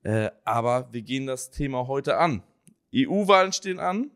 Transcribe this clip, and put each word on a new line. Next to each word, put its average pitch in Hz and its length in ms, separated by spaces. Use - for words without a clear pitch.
Äh, 110 260
aber 120 480
wir 120 80
gehen 131 260
das 131 240
Thema 135 360
heute 139 280
an. 139 280
E-U-Wahlen 190 580
stehen 185 300
an. 196 340